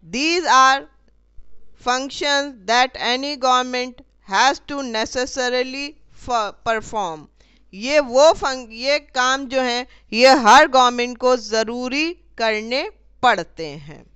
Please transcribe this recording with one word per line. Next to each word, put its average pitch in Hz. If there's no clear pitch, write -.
These 302
are 262
functions 277
that 254
any 269
government 254
has 240
to 277
necessarily 254
f-, 226
perform। 214
ये 254
वो 277
फंक-, 254
ये 262
काम 262
जो 262
हैं 247
ये 240
हर 262
गवर्नमेंट 247
को 247
ज़रूरी 240
करने 226
पड़ते 170
हैं। 143